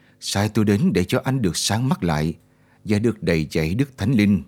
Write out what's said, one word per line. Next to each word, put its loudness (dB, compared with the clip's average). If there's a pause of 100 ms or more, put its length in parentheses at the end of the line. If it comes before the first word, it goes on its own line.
(200)
sai -2
tôi 0
đến 2
để 2
cho -2
anh -2
được -2
sáng -2
mắt -2
lại 0 (500)
và 0
được -2
đầy 0
dẫy 0
Đức -4
Thánh 0
Linh." 4